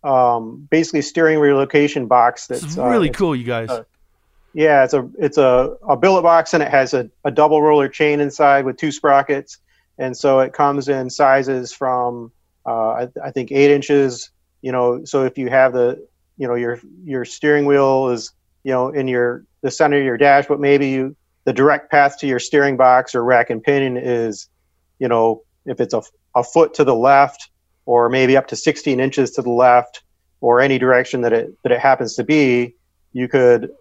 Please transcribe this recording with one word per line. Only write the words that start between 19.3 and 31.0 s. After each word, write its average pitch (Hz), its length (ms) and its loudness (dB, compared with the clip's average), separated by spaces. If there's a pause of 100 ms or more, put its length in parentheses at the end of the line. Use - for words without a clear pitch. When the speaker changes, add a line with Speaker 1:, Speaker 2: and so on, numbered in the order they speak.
Speaker 1:
the 135 100 -4
center 147 260 0
of 139 60 0
your 127 120 -2
dash, 139 300 4
but 143 140 -4
maybe 139 280 2
you, 135 280 -4 (280)
the 143 80 -2
direct 143 380 0
path 143 300 2
to 143 80 -6
your 127 100 -2
steering 139 380 0
box 127 380 2
or 120 100 -2
rack 120 260 2
and 113 120 -6
pinion 139 340 -2
is, 120 520 -6 (520)
you 131 80 -4
know, 113 340 0 (240)
if 131 140 -12
it's 123 140 -4
a, 110 80 -4 (320)
a 123 80 2
foot 156 320 0
to 151 100 0
the 131 100 2
left 139 560 2 (340)
or 120 240 2
maybe 131 280 2
up 131 100 0
to - 80 -12
sixteen 143 460 -4
inches 135 320 -2
to 135 100 -8
the 120 80 -6
left 123 520 2 (380)
or 120 200 2
any 135 180 0
direction 127 440 0